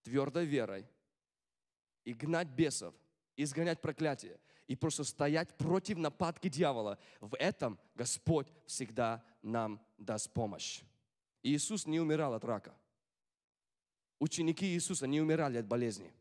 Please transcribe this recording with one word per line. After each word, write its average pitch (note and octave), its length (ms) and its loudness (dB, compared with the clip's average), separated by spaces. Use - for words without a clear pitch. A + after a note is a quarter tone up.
Твердой C#3 440 0
верой, A2+ 400 0
и A#2+ 100 -8
гнать D#3+ 360 0
бесов, C3 440 0
изгонять D#3 420 0
проклятие, C#3+ 580 -4
и C3+ 80 -2
просто D3+ 300 -2
стоять D3+ 520 0
против F#3 400 0
нападки E3+ 520 0
дьявола. B2+ 500 2
В G#2 160 -8
этом B2+ 420 0
Господь C#3+ 520 0
всегда A2+ 580 -2
нам A2 400 -2
даст G#2+ 360 -4
помощь. G#2 480 -4
Иисус D3 460 0
не D#3 140 2
умирал D3+ 320 2
от A2 100 -4
рака. A#2 320 -4
Ученики D#3+ 460 0
Иисуса E3+ 420 0
не C#3+ 140 2
умирали D#3 360 2
от A2+ 100 -2
болезни. G#2 540 -2